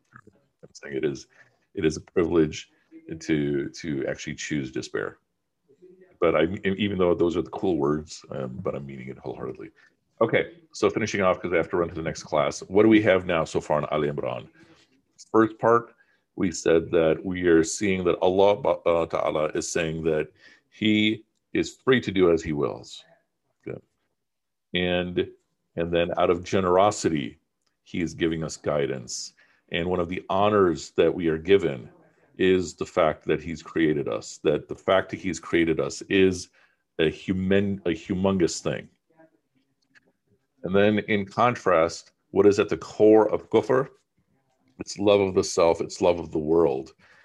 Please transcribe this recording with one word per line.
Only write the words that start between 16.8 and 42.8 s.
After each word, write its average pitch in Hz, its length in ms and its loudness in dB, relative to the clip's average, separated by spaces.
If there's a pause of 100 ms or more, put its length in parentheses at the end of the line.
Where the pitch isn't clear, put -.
that 80 320 2
we 90 240 -2
are 80 160 6
seeing 95 400 -4
that 85 180 2
Allah, 98 320 4 (320)
uh, 85 200 2
Ta'ala 78 480 -2
is 85 160 -4
saying 80 340 -4
that 78 240 0 (420)
He 107 540 0 (300)
is 87 300 -4
free 127 160 4
to 110 100 -6
do 92 200 4
as 80 120 2
he 82 100 -6
wills. 60 520 -6 (600)
Good. - 160 -12 (920)
And, 90 520 -2 (500)
and 85 160 -4
then 85 260 0
out 90 120 2
of 90 140 0
generosity, 92 920 0 (460)
he - 160 -8
is 78 140 -4
giving 82 280 -2
us 76 140 -8
guidance. 67 760 -6 (400)
And 87 160 -4
one 90 120 -2
of 87 80 -4
the 92 200 -8
honors 95 680 2
that 85 180 4
we 87 140 -2
are 80 100 -2
given 80 500 2 (480)
is 92 380 2
the - 120 -8
fact 78 400 0
that 78 160 -2
he's 80 200 -10
created 76 460 0
us, 55 340 -10
that - 260 0
the - 60 -10
fact 95 360 0
that - 100 -12
he's 82 180 -6
created 80 420 0
us 69 280 -6
is 95 400 2 (500)
a 80 100 2
human, 98 800 -2
a 90 40 -2
humongous 95 720 -2
thing. - 280 -8 (1800)
And 90 100 -6
then 104 260 4
in 101 260 -2
contrast, 95 840 0 (180)
what 98 160 6
is 101 120 6
at 101 100 2
the 90 80 -2
core 107 520 4